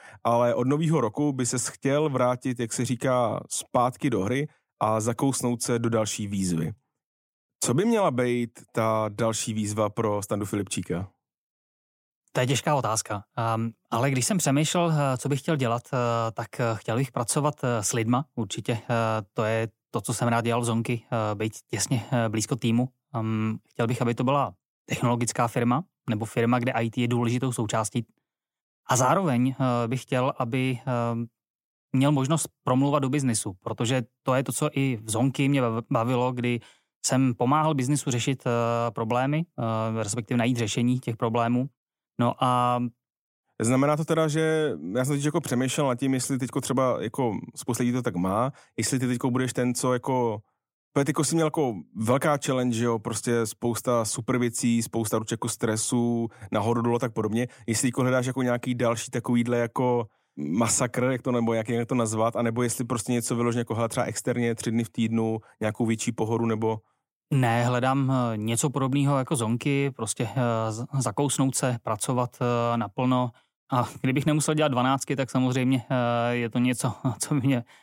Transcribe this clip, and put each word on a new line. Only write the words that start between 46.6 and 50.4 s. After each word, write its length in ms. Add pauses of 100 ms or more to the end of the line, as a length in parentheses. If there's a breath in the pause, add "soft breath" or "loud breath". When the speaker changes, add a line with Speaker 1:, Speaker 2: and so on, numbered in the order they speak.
Speaker 1:
třeba 420
jako 300 (240)
spousta 260
lidí 100
to 100
tak 140
má, 360 (240 loud breath)
jestli 220
ty 80
teďko 240
budeš 220
ten, 220
co 180
jako, 500 (500)